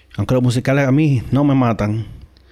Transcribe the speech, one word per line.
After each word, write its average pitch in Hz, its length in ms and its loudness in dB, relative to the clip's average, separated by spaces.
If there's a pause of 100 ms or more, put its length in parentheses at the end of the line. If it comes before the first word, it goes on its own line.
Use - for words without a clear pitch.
(160)
Aunque 104 180 -2
los 127 80 0
musicales 131 460 0
a - 20 2
mí 139 400 2
no 135 140 2
me 139 100 2
matan. 110 520 0 (440)